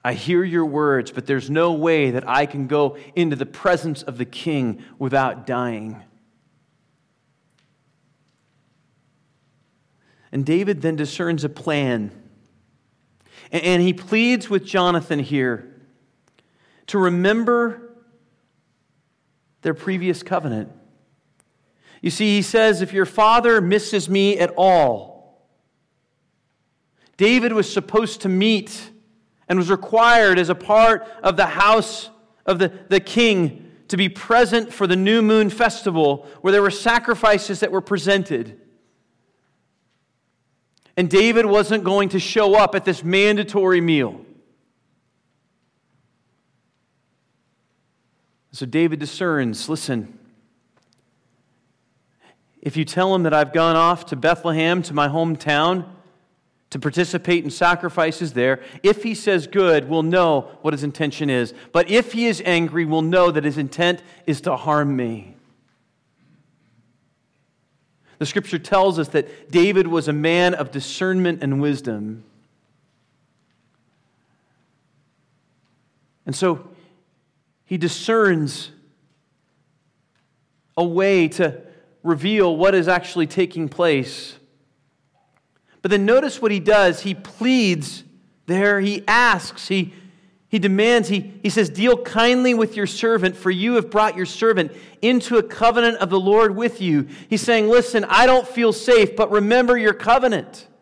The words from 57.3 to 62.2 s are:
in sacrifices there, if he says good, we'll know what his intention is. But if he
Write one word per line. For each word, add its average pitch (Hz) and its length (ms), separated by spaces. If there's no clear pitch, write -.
in 147 60
sacrifices 170 840
there, 131 280
if 208 200
he 226 120
says 185 320
good, 160 420
we'll 160 140
know 165 480
what 156 120
his 139 100
intention 147 460
is. 123 240
But 170 180
if 226 240
he 233 140